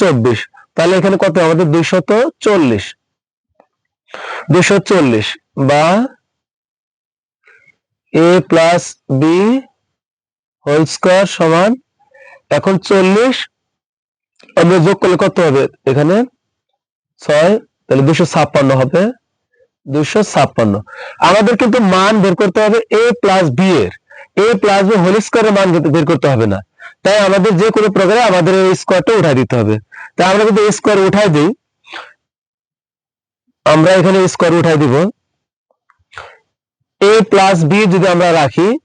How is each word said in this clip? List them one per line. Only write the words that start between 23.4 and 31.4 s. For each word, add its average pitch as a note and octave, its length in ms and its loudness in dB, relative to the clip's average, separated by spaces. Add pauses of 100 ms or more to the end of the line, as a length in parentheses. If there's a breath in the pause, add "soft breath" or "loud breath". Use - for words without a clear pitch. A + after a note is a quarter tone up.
বি F3+ 260 0
এর, F#2+ 160 -2 (440 loud breath)
এ G3+ 100 0 (120)
প্লাস G3 260 0
বি G3+ 120 0
হোল F#3 240 2
স্কয়ারের A3 320 -2
মান G3 200 0
কিন্তু E3 180 0
বের D#3 160 0
করতে D#3 220 -2
হবে A#2 180 0
না। G2 120 -2 (420 loud breath)
তাই G3 260 0
আমাদের F#3+ 300 0
যে G3+ 140 0
কোনো G#3+ 200 0
প্রকারে G3 320 0
আমাদের F#3 360 0
এই F#3+ 180 2
স্কয়ারটা F#3+ 400 -2
উঠায় D#3 240 0
দিতে B2+ 160 -2
হবে। A2 180 0 (380 loud breath)
তাই F3 160 -2
আমরা G3+ 180 0
যদি A3 160 0
এ G#3 100 2
স্কয়ার G3+ 340 -2
উঠায় G3+ 240 0
দিই, D3+ 200 0 (2250 loud breath)